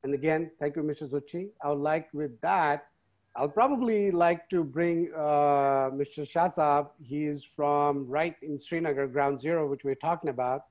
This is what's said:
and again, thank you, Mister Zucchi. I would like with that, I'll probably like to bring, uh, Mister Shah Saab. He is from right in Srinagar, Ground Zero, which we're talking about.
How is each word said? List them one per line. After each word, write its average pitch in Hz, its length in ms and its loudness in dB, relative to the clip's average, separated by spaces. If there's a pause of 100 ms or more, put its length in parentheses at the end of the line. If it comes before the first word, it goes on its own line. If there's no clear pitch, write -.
and 139 120 -2
again, 160 360 0 (100)
thank 147 160 -4
you, 156 60 -4
Mister 151 240 -4
Zucchi. 147 420 -6 (140)
I 147 80 -2
would 143 100 0
like 156 320 -2
with 143 280 -8
that, 156 460 0 (500)
I'll 139 120 -2
probably 226 640 2
like 170 380 2
to 170 160 0
bring, 170 500 0
uh, 143 800 4
Mister 143 300 -6
Shah 170 240 0
Saab. 147 400 2 (120)
He 147 260 -4
is 147 180 -6
from 143 640 0
right 160 340 -2
in 143 160 -6
Srinagar, 151 480 -2
Ground 139 340 0
Zero, 156 280 0
which 139 160 -6
we're 135 100 0
talking 160 360 -2
about. 127 400 -2